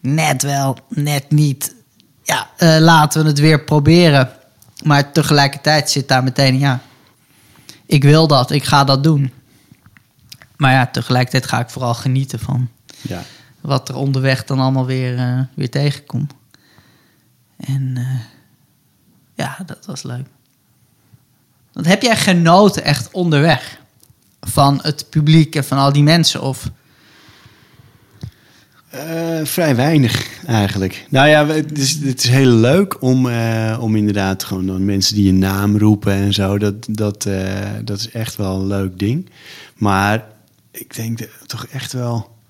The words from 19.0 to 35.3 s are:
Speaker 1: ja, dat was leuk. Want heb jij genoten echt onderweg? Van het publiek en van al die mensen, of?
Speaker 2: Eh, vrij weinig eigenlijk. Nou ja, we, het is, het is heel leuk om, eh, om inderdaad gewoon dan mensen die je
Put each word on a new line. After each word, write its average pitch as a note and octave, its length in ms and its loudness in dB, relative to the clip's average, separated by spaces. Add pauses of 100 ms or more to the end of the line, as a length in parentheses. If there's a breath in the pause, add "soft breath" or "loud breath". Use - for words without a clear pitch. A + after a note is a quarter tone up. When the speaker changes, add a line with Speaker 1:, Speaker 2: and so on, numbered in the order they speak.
Speaker 1:
ja, C#3 320 -8
dat - 200 -18
was C3+ 160 -14
leuk. B2+ 240 -10 (1500)
Want - 140 -6
heb E3+ 160 2
jij A#3+ 140 2
genoten F3+ 680 4
echt - 260 -2
onderweg? D#3+ 680 0 (640)
Van C#3 420 0
het D3 280 -6
publiek D#3 460 4
en C#3+ 80 -2
van C#3 140 -4
al C#3 140 2
die D3 100 2
mensen, D#3+ 400 2
of? C3 280 -6 (2250 loud breath)
Speaker 2:
Eh, E3 560 -6
vrij D3+ 320 0
weinig C3+ 680 0
eigenlijk. G2 640 -2
Nou C#3 180 4
ja, D3+ 180 4
we, D#3 60 -2
het D3+ 260 -4
is, C#3 160 -2
het C3+ 300 -4
is A#2+ 60 0
heel C3 200 4
leuk C#3 520 2
om, B2+ 260 0
eh, A2+ 520 -2
om A2 160 -2
inderdaad G2 480 -2
gewoon F#2 220 -6
dan F#2+ 180 -4
mensen G2 300 -2
die G2+ 100 2
je F#2+ 80 4